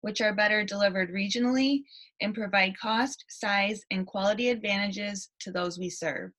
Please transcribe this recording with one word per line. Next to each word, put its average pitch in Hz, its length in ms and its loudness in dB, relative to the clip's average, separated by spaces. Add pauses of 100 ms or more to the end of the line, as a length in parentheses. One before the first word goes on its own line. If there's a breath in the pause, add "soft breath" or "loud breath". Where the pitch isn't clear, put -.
which 214 180 -4
are 214 140 4
better 208 280 4
delivered 196 500 2
regionally 247 720 2 (380 loud breath)
and 214 120 -2
provide 196 460 2
cost, 226 500 -2
size, 202 520 0 (100)
and 190 160 -2
quality 208 440 0
advantages 202 800 -2 (100)
to 190 100 -10
those 180 300 -4
we 180 100 -4
serve. 175 480 -6